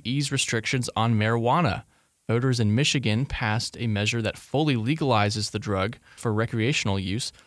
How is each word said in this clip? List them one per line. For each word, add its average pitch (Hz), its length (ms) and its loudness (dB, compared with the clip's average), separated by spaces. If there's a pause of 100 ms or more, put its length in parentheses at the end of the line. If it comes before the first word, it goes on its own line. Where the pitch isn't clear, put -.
ease 135 260 -2
restrictions 123 640 -2
on 110 240 2
marijuana. 117 640 2 (420)
Voters 120 320 2
in 104 160 4
Michigan 123 520 2
passed - 520 -2
a 120 80 -4
measure 110 360 0
that 104 160 -4
fully 143 380 0
legalizes 110 760 0
the 107 80 -6
drug 104 400 -2 (180)
for 113 160 -2
recreational 110 640 0
use, 95 340 -4 (140)